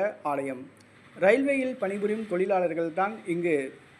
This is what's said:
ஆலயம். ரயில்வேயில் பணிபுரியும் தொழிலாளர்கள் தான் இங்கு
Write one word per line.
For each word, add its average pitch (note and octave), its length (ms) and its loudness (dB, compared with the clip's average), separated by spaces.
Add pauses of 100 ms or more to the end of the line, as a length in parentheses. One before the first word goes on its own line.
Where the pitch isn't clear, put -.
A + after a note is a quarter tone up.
(220)
ஆலயம். C#3 400 -4 (540)
ரயில்வேயில் B3+ 680 4
பணிபுரியும் G#3 500 -2
தொழிலாளர்கள் F3 600 0
தான் G3 240 -2 (100)
இங்கு E3+ 300 0 (440)